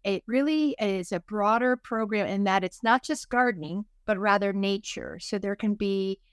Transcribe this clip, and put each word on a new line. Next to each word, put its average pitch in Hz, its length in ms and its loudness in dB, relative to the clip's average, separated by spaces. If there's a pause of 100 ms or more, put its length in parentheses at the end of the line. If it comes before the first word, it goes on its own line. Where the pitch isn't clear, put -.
It 196 200 -2
really 285 540 2
is 190 320 -2
a 180 80 0
broader 220 560 2
program 220 520 -2
in 196 180 0
that 190 180 4
it's - 180 -6
not 233 220 4
just - 260 -6
gardening, 202 540 0 (220)
but 208 140 0
rather 202 340 2
nature. 196 680 -4
So 202 200 -6
there 202 160 -4
can 208 180 0
be 196 460 -2 (140)